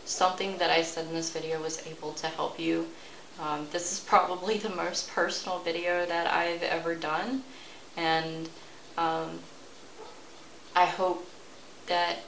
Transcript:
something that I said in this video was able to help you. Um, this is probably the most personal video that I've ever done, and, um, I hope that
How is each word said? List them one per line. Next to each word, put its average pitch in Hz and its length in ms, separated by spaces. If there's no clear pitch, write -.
something 185 540
that 175 120
I 165 120
said 165 260
in 160 60
this 165 180
video 160 300
was 160 260
able 151 260
to 160 140
help 151 320
you. 165 280
Um, 151 300
this 170 220
is - 80
probably 185 560
the 208 120
most 175 400
personal 185 500
video 175 460
that 170 220
I've 170 360
ever 165 300
done, 165 500
and, 160 540
um, 165 420
I 180 100
hope 180 400
that 175 300